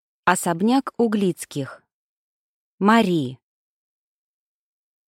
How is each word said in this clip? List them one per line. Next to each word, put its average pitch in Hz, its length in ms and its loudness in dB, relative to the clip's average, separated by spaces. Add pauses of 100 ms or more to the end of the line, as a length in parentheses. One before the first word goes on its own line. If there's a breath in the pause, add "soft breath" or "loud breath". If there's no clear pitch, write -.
(240)
Особняк 185 720 0
Углицких. 202 880 -4 (960)
Мари. 180 640 2 (1700)